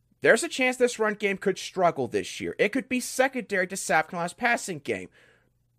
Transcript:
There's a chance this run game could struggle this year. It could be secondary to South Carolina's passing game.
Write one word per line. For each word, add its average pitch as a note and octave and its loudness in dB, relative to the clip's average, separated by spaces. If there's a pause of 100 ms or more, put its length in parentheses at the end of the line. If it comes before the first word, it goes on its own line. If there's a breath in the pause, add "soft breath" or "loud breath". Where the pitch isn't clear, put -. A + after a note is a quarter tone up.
(200)
There's A#3+ 6
a E4 -4
chance B3+ 0
this B3 0
run G#3+ 0
game G3 -2
could F#3+ 0
struggle D#3+ 0
this G2+ -4
year. E2+ -4
It G3+ 2
could - -2
be B3+ 0
secondary G#3+ -2
to F#3+ -10
South D#3+ 2
Carolina's F3 -6
passing A#3 -2
game. F#2 -6 (720 soft breath)